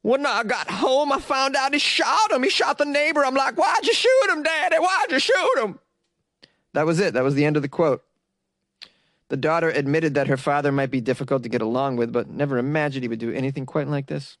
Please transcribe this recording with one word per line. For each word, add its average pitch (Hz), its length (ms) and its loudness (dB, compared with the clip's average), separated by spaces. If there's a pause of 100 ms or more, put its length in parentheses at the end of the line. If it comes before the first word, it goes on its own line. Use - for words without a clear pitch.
"When 269 240 0
I 233 160 0
got 214 260 -4
home, 269 440 0
I 262 80 0
found 269 340 -2
out 269 180 0
he 285 60 0
shot 403 540 2
him. 254 100 2
He 370 80 2
shot - 280 0
the 294 60 0
neighbor. 294 400 0
I'm 262 100 0
like, 262 220 0
'Why'd 392 300 2
you 453 80 2
shoot 494 360 4
him, 311 120 -2
Daddy? 320 360 0
Why'd 370 340 0
you 269 80 2
shoot 440 380 2
him?'" 208 200 -4 (960)
That 151 120 2
was 165 120 2
it. 185 160 0
That 127 80 2
was 139 140 2
the 147 80 2
end 151 100 2
of 147 80 2
the 143 60 -6
quote. 143 340 0 (1300)
The 139 80 -4
daughter 160 340 0
admitted 143 440 0
that 139 140 0
her 139 80 2
father 143 340 0
might 135 200 0
be 131 100 -2
difficult 127 420 -2
to 120 60 -10
get 113 120 -2
along 123 360 -2
with, 117 160 0
but 117 180 -2
never 139 280 -2
imagined 139 440 -2
he 120 60 -6
would 113 100 -6
do 117 140 -6
anything 135 340 -6
quite 143 220 -4
like 139 180 -4
this. 147 340 -10